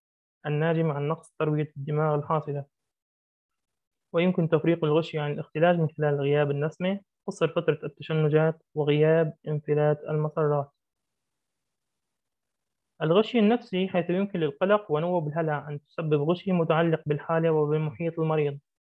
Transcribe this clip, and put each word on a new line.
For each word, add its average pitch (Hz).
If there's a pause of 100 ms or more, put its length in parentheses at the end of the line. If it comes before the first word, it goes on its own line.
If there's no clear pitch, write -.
(460)
الناجمة 160
عن 143
نقص 160
تروية 151
الدماغ 151
الحاصلة، 147 (1500)
ويمكن 175
تفريق 165
الغشي 156
عن 147
الاختلاج 170
من 160
خلال 147
غياب 143
النسمة، 160 (260)
قصر 180
فترة 165
التشنجات، 156 (120)
وغياب 151 (120)
انفلات 151
المسرات. 151 (2250)
الغشي 202
النفسي، 208
حيث 175
يمكن 190
للقلق 196
ونوب 165
الهلع 151
أن 147
تسبب 151
غشي 180
متعلق 160
بالحالة 160
وبمحيط 156
المريض. 156 (220)